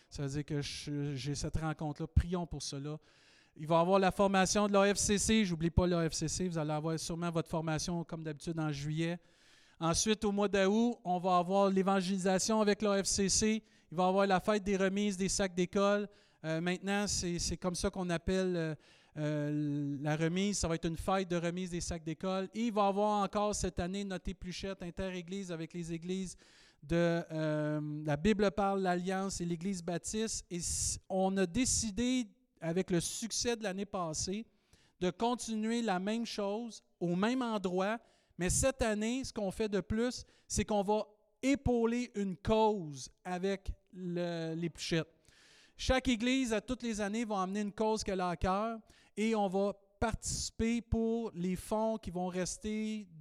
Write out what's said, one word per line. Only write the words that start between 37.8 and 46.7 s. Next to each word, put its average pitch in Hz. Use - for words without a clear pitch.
Mais 175
cette -
année, 226
ce -
qu'on 196
fait 220
de 202
plus, 233
c'est -
qu'on 208
va 208
épauler 240
une 196
cause 214
avec 185
le, 175
l'épluchette. 165
Chaque 254
église, 247
à 208
toutes 240